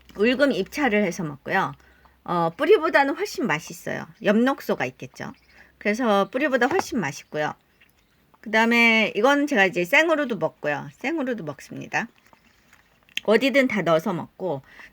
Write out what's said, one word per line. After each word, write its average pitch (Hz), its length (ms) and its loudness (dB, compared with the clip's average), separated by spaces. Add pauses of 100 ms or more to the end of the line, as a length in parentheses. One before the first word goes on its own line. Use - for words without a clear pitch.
(160)
울금 247 380 2
잎차를 208 500 0
해서 190 200 -4
먹고요. 147 500 -4 (540)
어, 170 300 0
뿌리보다는 311 580 2
훨씬 359 320 -6
맛있어요. - 580 -6 (160)
엽록소가 220 640 0
있겠죠. 131 480 -12 (440)
그래서 208 520 0
뿌리보다 254 380 0
훨씬 330 320 -2
맛있고요. 151 540 -6 (880)
그다음에 226 760 2
이건 285 320 2
제가 208 180 2
이제 175 200 0
생으로도 294 520 0
먹고요. 147 540 -4
생으로도 254 540 -6
먹습니다. 147 640 -8 (1120)
어디든 254 460 4
다 208 120 -2
넣어서 170 320 2
먹고, 151 480 -6 (320)